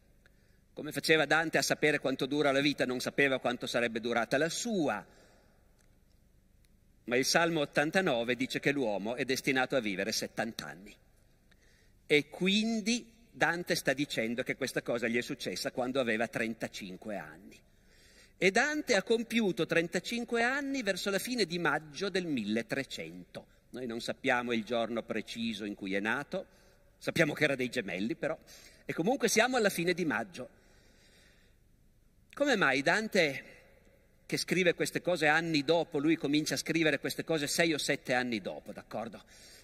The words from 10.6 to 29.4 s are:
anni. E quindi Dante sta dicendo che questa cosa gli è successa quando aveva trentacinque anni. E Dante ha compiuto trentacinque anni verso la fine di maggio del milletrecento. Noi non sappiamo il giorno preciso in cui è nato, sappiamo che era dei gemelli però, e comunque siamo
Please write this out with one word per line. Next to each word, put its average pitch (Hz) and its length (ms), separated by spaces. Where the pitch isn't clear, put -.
anni. 85 300
E 147 220
quindi 214 800
Dante 165 440
sta 147 180
dicendo 123 500
che 131 120
questa 135 260
cosa 120 260
gli 117 100
è 120 40
successa 131 500
quando 131 280
aveva 117 280
trentacinque 110 920
anni. 82 420
E 185 140
Dante 277 440
ha 190 80
compiuto 220 600
trentacinque 226 800
anni 269 400
verso 196 260
la 196 100
fine 233 260
di 165 120
maggio 156 520
del 185 160
milletrecento. 107 1200
Noi 127 160
non 117 160
sappiamo 123 500
il 113 140
giorno 117 380
preciso 110 600
in 104 100
cui 95 200
è 98 80
nato, 135 440
sappiamo 147 360
che 151 120
era 143 100
dei 127 140
gemelli 107 460
però, 147 220
e 143 100
comunque 226 360
siamo 254 280